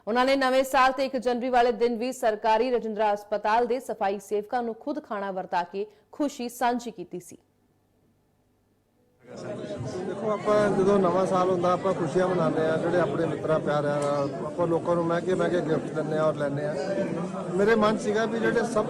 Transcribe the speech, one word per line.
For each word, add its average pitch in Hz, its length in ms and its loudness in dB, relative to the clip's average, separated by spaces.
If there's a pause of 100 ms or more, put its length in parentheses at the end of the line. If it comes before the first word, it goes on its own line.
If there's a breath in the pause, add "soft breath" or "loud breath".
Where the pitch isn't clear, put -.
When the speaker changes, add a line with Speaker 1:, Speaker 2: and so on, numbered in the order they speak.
Speaker 1:
ਉਹਨਾਂ 240 160 4
ਨੇ 269 120 4
ਨਵੇਂ 262 280 2
ਸਾਲ 262 280 4
ਤੇ 269 120 -2
ਇੱਕ 262 120 -4
ਜਨਵਰੀ 247 320 -2
ਵਾਲੇ 247 240 4
ਦਿਨ 233 240 0
ਵੀ 247 160 -4
ਸਰਕਾਰੀ 226 580 0
ਰਜਿੰਦਰਾ 214 440 0
ਹਸਪਤਾਲ 214 520 0
ਦੇ 247 140 -2
ਸਫਾਈ 208 380 -4
ਸੇਵਕਾਂ 208 440 -4
ਨੂੰ 226 120 -6
ਖੁਦ 285 300 -8
ਖਾਣਾ 202 260 -6
ਵਰਤਾ 185 320 -4
ਕੇ 202 240 -6 (260 soft breath)
ਖੁਸ਼ੀ 269 360 -4
ਸਾਂਝੀ 240 420 -2
ਕੀਤੀ 180 300 -12
ਸੀ। - 180 -20 (2750)
Speaker 2:
ਦੇਖੋ, 214 240 -4
ਆਪਾਂ 208 400 2
ਜਦੋਂ 196 280 4
ਨਵਾਂ 185 280 2
ਸਾਲ 185 240 2
ਹੁੰਦਾ, 180 220 2
ਆਪਾਂ 180 220 0
ਖੁਸ਼ੀਆਂ 180 340 0
ਮਨਾਉਂਦੇ 160 380 2
ਆ, 160 100 2
ਜਿਹੜੇ 175 240 2
ਆਪਣੇ 156 260 0
ਮਿੱਤਰਾਂ 156 340 0
ਪਿਆਰਿਆਂ 147 400 0
ਨਾਲ 139 460 -2
ਆਪਾਂ 175 200 -2
ਲੋਕਾਂ 165 280 2
ਨੂੰ 170 120 0
ਮਹਿੰਗੇ 170 280 0
ਮਹਿੰਗੇ 170 260 2
ਗਿਫਟ 151 340 -2
ਦਿੰਦੇ 156 240 -2
ਆ 156 60 2
ਔਰ 151 100 2
ਲੈਂਦੇ 143 300 -2
ਆ। 151 100 -2 (800)
ਮੇਰੇ 208 200 4
ਮਨ 214 240 2
ਸੀਗਾ 214 260 0
ਵੀ 226 160 -2
ਜਿਹੜੇ 226 220 2
ਸਭ 214 280 0